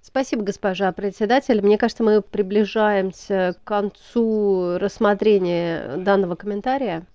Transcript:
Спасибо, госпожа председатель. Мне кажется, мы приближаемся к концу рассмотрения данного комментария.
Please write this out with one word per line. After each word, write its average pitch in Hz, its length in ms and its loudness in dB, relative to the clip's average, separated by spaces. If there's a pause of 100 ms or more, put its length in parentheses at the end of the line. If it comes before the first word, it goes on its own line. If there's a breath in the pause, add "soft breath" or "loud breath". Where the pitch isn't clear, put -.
Спасибо, 262 380 -4
госпожа 190 480 -2
председатель. 220 680 0
Мне 208 160 4
кажется, 233 260 -2
мы 214 180 4
приближаемся 196 1400 0
к - 80 -20
концу 202 1120 0
рассмотрения 185 1200 0
данного 185 400 0
комментария. 202 680 -4 (100)